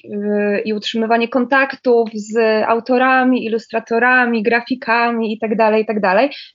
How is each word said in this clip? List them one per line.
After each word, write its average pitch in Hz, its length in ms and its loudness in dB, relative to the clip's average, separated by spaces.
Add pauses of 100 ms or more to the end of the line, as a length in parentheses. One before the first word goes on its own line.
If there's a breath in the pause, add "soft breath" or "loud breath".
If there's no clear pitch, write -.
e, 208 560 -2
i 214 120 -4
utrzymywanie 226 560 -2
kontaktów 254 840 0
z 214 520 0
autorami, 254 800 2
ilustratorami, 233 1000 0
grafikami 233 880 -2
i 220 60 -8
tak 220 180 -4
dalej, 220 260 4
i 214 40 -8
tak 214 140 -4
dalej. 202 300 2 (240 loud breath)